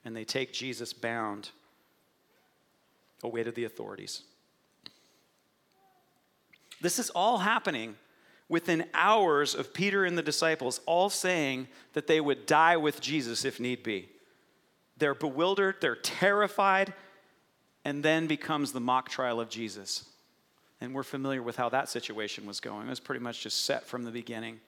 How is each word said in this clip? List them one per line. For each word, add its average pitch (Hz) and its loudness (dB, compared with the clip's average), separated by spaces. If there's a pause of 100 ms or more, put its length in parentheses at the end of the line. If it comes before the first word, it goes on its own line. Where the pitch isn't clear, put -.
And 113 -10
they 110 -10
take 131 -4
Jesus 120 -8
bound 110 -6 (1700)
away 117 -4
to 117 -4
the 117 -6
authorities. 101 -10 (2500)
This 175 0
is - -4
all 214 4
happening 180 0 (540)
within 165 2
hours 165 4
of - -6
Peter 196 2
and 175 0
the 160 -2
disciples 151 0
all 180 4
saying 139 0 (260)
that 151 -2
they 156 6
would 143 0
die 160 8
with 151 0
Jesus 131 -2
if 127 -4
need 123 -4
be. 95 -6 (880)
They're 143 4
bewildered, 185 0
they're 123 2
terrified, 196 2 (880)
and 143 -4
then 160 4
becomes 147 -2
the 127 -4
mock 127 0
trial 120 -2
of 113 -4
Jesus. 104 -8 (760)
And 127 -8
we're 135 -4
familiar 135 -4
with 117 -4
how 120 0
that 127 0
situation 104 -6
was 101 -8
going. 110 -10
It - -8
was 127 -6
pretty 127 -8
much 120 -8
just - -4
set 135 -2
from 123 -8
the 117 -8
beginning. 113 -10